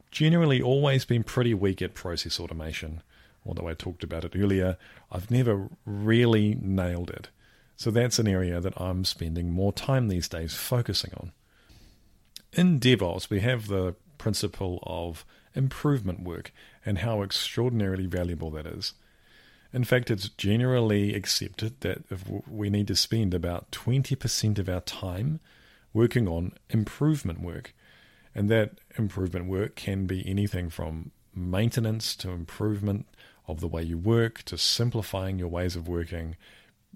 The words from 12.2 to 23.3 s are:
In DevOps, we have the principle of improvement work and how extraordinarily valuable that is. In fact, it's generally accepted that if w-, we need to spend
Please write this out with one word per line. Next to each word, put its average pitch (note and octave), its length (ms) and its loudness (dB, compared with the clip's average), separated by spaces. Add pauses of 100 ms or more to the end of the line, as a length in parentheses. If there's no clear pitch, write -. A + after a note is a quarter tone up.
In F3 260 6
DevOps, G2 500 4
we G2+ 100 2
have A2+ 280 0
the F#2 280 0 (220)
principle G2 680 -4
of E2+ 420 -8 (300)
improvement C3 640 -2
work F2 320 -10 (320)
and G2+ 140 -2
how G#2+ 240 -2
extraordinarily G2+ 840 -2
valuable F2 460 -4
that D2+ 160 -10
is. D#2+ 260 -8 (800)
In B2 100 0
fact, B2 280 2
it's G2+ 180 -2
generally G#2+ 840 2
accepted G#2 680 -4
that - 300 -4
if F#2+ 140 -8
w-, G2+ 220 -8
we G#2 220 -4
need G#2 180 2
to G2+ 80 -2
spend G#2 380 2